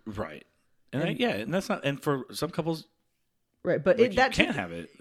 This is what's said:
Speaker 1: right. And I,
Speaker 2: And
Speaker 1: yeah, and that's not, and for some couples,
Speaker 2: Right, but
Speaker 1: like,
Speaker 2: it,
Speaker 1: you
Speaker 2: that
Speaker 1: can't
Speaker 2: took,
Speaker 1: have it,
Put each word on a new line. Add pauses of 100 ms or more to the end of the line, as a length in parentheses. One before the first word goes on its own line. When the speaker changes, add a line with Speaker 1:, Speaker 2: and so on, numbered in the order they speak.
Speaker 1:
right. (480)
And
I,
Speaker 2:
And
Speaker 1:
yeah,
and
that's
not,
and
for
some
couples, (760)
Speaker 2:
Right,
but
Speaker 1:
like,
Speaker 2:
it,
Speaker 1:
you
Speaker 2:
that
Speaker 1:
can't
Speaker 2:
took,
Speaker 1:
have
it, (100)